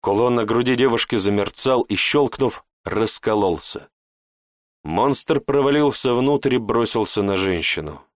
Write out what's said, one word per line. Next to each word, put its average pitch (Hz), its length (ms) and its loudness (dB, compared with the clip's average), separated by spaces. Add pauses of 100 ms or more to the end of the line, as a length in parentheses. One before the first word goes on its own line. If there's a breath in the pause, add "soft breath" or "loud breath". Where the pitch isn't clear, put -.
Кулон 117 340 2
на 117 80 0
груди 120 320 0
девушки 120 400 0
замерцал 101 640 0
и, 101 140 -2
щелкнув, - 680 0 (200)
раскололся. 104 1040 -2 (960)
Монстр 127 580 0
провалился 139 760 2
внутрь 135 400 0
и 127 40 2
бросился 110 640 0
на 98 140 0
женщину. 80 640 -4 (140)